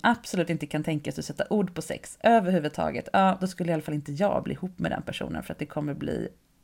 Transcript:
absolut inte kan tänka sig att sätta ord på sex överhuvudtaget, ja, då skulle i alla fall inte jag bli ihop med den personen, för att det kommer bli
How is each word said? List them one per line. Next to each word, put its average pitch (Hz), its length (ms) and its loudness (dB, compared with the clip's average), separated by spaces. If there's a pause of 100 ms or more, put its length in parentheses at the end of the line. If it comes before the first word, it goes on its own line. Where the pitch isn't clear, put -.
absolut 208 460 2
inte 156 160 -2
kan 151 180 -2
tänka 147 280 -2
sig - 100 -6
att - 40 -6
sätta - 240 -2
ord 196 260 2
på 160 60 -4
sex - 400 -10
överhuvudtaget, 175 920 4
ja, 190 280 6
då 185 60 0
skulle 175 240 -2
i - 20 2
alla 156 100 0
fall 151 120 -4
inte 147 160 -6
jag 170 320 2
bli - 100 -4
ihop 185 260 -8
med - 120 0
den - 100 -2
personen, - 420 -6
för - 100 -8
att - 60 -10
det 147 60 -4
kommer 147 280 -4
bli - 340 -4 (360)